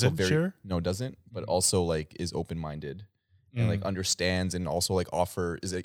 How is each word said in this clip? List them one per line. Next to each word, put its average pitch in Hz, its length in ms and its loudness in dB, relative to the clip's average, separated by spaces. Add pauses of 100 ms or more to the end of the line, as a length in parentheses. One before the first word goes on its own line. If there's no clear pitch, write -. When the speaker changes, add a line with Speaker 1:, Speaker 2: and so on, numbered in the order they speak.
Speaker 1:
Doesn't 90 80 2
Speaker 2:
very 92 120 2
Speaker 1:
share? 165 340 2
Speaker 2:
no, 92 160 -2
doesn't, 95 380 -2 (160)
but 98 120 -8
Speaker 1:
Mm. - 40 -8
Speaker 2:
also, 90 340 4
like, 80 380 0
is 85 140 -4
open-minded 78 720 -6 (500)
and, 117 100 2
like, 104 140 2
Speaker 1:
Mm. 95 60 -4
Speaker 2:
understands 92 680 0
and 90 140 -2
also, 85 240 0
like, 92 180 2
offer, 87 520 0
is 92 120 -4 (100)